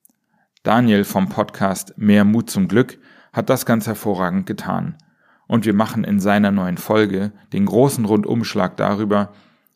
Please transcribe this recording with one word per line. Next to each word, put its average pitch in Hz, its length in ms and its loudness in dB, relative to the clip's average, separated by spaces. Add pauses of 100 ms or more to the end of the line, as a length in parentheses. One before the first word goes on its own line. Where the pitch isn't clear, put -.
(640)
Daniel 107 420 2
vom 95 260 -2
Podcast - 680 -4
Mehr 104 300 4
Mut 110 240 2
zum 95 180 0
Glück 113 300 0 (340)
hat 113 160 -4
das 127 160 0
ganz 113 220 -2
hervorragend 95 580 -2
getan. 92 540 -6 (480)
Und 113 180 0
wir 110 80 2
machen 107 320 0
in 98 160 0
seiner 101 300 2
neuen 92 260 -2
Folge 104 560 0 (220)
den 98 100 0
großen 120 400 2
Rundumschlag 104 720 -2
darüber, 101 560 -2 (440)